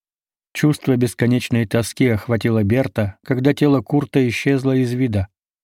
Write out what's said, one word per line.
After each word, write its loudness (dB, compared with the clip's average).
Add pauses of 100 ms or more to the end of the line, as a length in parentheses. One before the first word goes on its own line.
(540)
Чувство 0
бесконечной 0
тоски 0
охватило 0
Берта, -2
когда 0
тело 2
Курта 0
исчезло 0
из 0
вида. -2 (360)